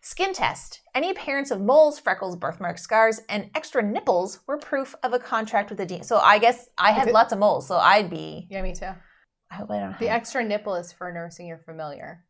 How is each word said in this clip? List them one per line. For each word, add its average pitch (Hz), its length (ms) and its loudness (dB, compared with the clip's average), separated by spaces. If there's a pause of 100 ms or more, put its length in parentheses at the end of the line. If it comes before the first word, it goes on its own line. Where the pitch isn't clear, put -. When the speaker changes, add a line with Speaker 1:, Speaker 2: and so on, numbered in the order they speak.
Speaker 1:
Skin 381 300 -4
test. - 500 -6 (140)
Any 311 140 0
appearance 277 420 -4
of 196 80 -2
moles, 294 400 4
freckles, 190 380 -2
birthmarks, 175 460 -8
scars, 220 440 4
and 202 280 -6
extra 285 280 -2
nipples 208 640 0
were 285 120 -4
proof 269 440 -6
of 254 80 -2
a 247 80 0
contract 220 500 -2
with 202 100 -10
the 190 60 -4
demon. 175 200 -10
So 220 140 2
I 208 200 8
guess 240 380 2
I 196 140 6
had 214 120 2
Speaker 2:
Is - 60 2
it 240 40 2
Speaker 1:
lots 226 200 6
of 196 60 -4
moles, 180 280 2
so 185 100 0
I'd 185 320 6
be 160 400 -12
Speaker 2:
Yeah, 196 120 -8
me 185 120 -4
too. 185 180 -10 (600)
Speaker 1:
I 170 40 -16
hope - 160 -10
I - 80 -4
don't 95 200 -8
Speaker 2:
The 226 80 -2
Speaker 1:
have 214 100 0
Speaker 2:
extra 240 260 -4
nipple 208 320 -4
is 175 180 -8
for 180 180 -12
nursing 170 360 -12
your 165 100 -12
familiar. 160 720 -14